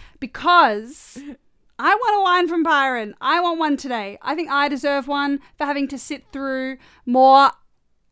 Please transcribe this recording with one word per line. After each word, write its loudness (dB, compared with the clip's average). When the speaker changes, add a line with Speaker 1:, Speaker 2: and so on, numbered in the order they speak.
Speaker 1:
Because 0
Speaker 2:
<laughs> -20
Speaker 1:
I 2
want 0
a 0
wine 2
from 0
Byron. -2
I 0
want -2
one 0
today. -8
I -4
think -6
I 0
deserve -2
one -2
for -6
having -2
to -12
sit -12
through -6
more 6